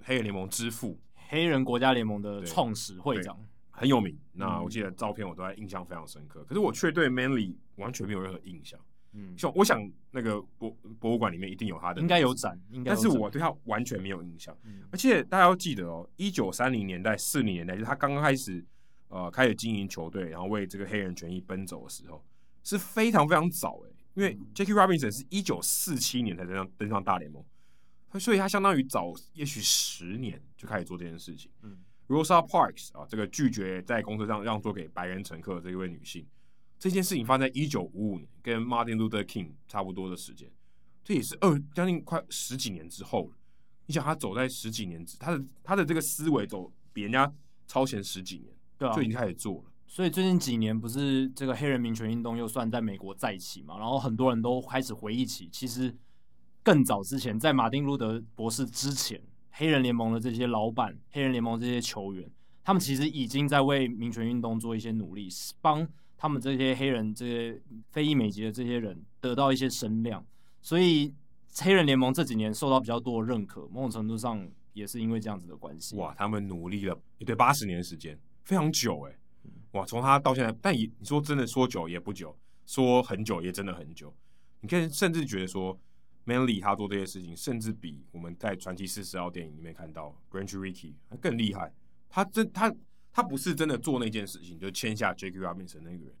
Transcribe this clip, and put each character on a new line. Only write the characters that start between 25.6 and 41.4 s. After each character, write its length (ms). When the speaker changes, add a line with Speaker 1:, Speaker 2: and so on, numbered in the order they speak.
Speaker 1:
四 360
七 260
年 120
才 100
登 100
上， 120
登 120
上 140
大 160
联 100
盟， 140
所 140
以 60
他 80
相 160
当 120
于 80
早 300
也 120
许 160
十 560
年 240
就 120
开 120
始 40
做 140
这 80
件 140
事 160
情。 160
Speaker 2:
嗯。 160
Speaker 1:
Rosa 400
Parks， 500
啊， 100
这 80
个 120
拒 240
绝 320
在 180
公 160
车 80
上 180
让 160
座 140
给 140
白 180
人 180
乘 160
客 160
的 60
这 80
一 60
位 120
女 160
性， 220
这 100
件 140
事 100
情 100
发 140
生 40
在 120
一 140
九 160
五 300
五 40
年， 100
跟 220
Martin 320
Luther 280
King 280
差 160
不 100
多 160
的 80
时 160
间， 160
这 100
也 80
是 200